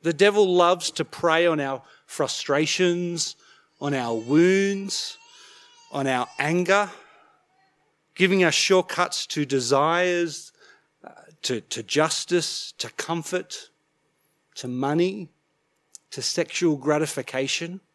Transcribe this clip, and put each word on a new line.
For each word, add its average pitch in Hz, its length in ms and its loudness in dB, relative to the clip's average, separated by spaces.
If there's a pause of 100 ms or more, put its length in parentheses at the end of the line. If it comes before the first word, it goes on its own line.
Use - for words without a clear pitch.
The 165 100 0
devil 202 340 4
loves 180 460 4
to 165 120 -4
prey 165 400 2
on 165 140 2
our 135 240 -4 (240)
frustrations, 170 1300 -2 (460)
on 143 140 -2
our 120 200 -2
wounds, 190 1040 2 (720)
on 139 160 -4
our 127 220 -2 (100)
anger, 180 500 2 (1300)
giving 185 300 4
us 156 100 4
shortcuts - 720 0
to 147 180 -4
desires, 151 1080 0 (500)
uh, - 80 -20 (320)
to, 117 200 -4
to - 200 -10
justice, - 960 -2
to 117 120 -10
comfort, - 800 -8 (840)
to - 140 -10
money, 156 640 -2 (840)
to 131 100 -10
sexual 160 540 0
gratification. 147 1040 -4 (140)